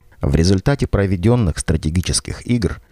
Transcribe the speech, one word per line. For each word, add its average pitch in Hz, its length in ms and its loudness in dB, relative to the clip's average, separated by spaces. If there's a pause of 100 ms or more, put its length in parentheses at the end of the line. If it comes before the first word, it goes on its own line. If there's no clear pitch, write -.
(200)
В 69 140 0
результате 95 540 2
проведенных 101 680 0
стратегических - 880 -2
игр - 480 -2